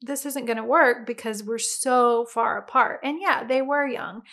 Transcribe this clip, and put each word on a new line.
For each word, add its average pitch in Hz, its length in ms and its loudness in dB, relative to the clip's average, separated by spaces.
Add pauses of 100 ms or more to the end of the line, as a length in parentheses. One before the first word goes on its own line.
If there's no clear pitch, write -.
"This 269 260 -8
isn't 269 200 -8
gonna 220 200 -2
work 247 400 4
because 220 380 -6
we're 226 140 -4
so 240 680 2
far 226 320 -2
apart." - 460 0
And 294 160 -4
yeah, 330 240 0
they 262 180 0
were 285 240 0
young. 233 360 -8 (100)